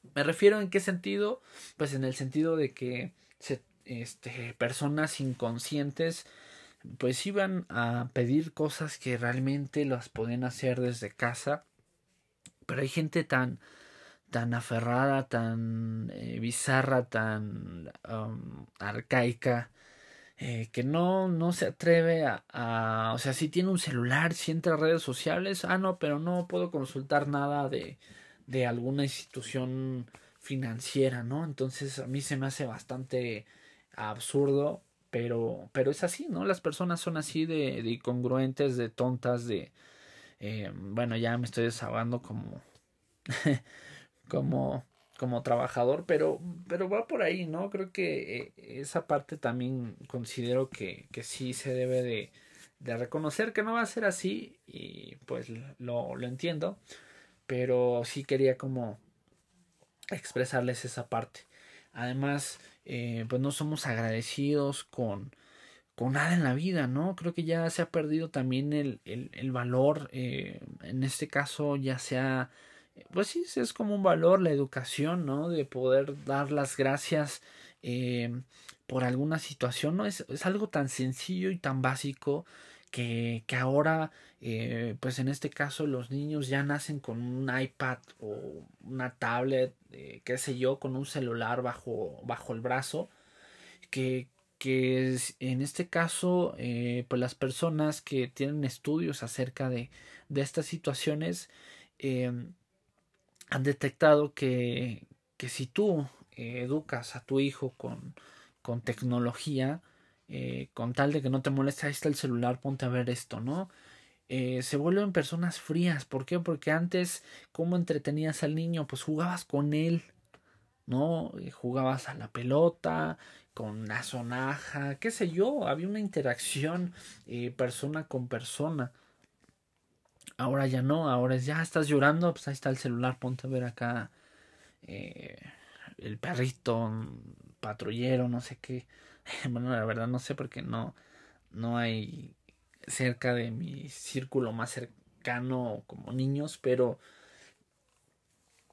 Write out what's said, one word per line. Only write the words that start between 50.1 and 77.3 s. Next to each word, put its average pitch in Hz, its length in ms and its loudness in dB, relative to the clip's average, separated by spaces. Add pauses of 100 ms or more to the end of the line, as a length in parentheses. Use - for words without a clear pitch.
que, - 420 -10
que 117 120 -10
sí 127 300 -6
se 131 200 -4
debe 127 300 2
de, 113 280 -2 (480)
de 120 180 -6
reconocer 156 560 -2
que 214 100 2
no 226 100 -2
va 233 80 2
a 214 40 2
ser 220 200 -4
así, - 600 -2
y - 480 -14 (100)
pues 120 240 -6 (300)
lo, 120 360 -4
lo 123 120 -6
entiendo, 165 500 -4 (680)
pero 123 580 4
sí - 200 -6
quería 131 320 6
como 123 420 -4 (1120)
expresarles 127 760 -2
esa 120 240 -8
parte. 113 320 -4 (520)
Además, 135 680 -2 (260)
eh, 117 440 -4
pues 127 120 2
no 139 100 2
somos 151 340 -2
agradecidos 135 1000 0
con, 110 480 -4 (640)
con 127 180 0
nada 156 200 4
en 170 100 6
la 127 100 4
vida, 160 340 2
¿no? 165 280 0
Creo 170 180 -4
que 170 100 -2
ya 165 260 2
se 170 140 -2
ha - 80 -2
perdido 156 380 0
también 131 440 0
el, 143 320 0
el, 120 280 -8
el 131 180 -4
valor, 131 640 4
eh, 127 460 -4 (220)
en 131 220 -2
este 135 240 -2
caso 143 480 0
ya 131 240 -2
sea, 131 500 0 (640)
pues 196 160 2
sí, 349 180 -2 (100)
es 240 180 0
como 208 220 0
un 196 80 0
valor 175 380 8
la 165 100 6
educación, 143 760 0
¿no? 143 240 0
De 156 160 2
poder 139 600 4
dar 139 260 2
las 143 260 0
gracias, 143 640 2 (420)